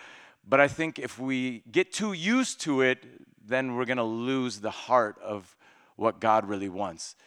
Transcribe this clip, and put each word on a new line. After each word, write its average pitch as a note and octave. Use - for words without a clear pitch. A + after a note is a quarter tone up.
but C3
I C#3+
think D#3+
if B2+
we B2+
get E3
too G#3
used G#3+
to C#3
it, C3
then B2+
we're B2
gonna B2
lose A#2
the G#2+
heart A#2
of G2+
what G#2+
God A2
really G2+
wants. F#2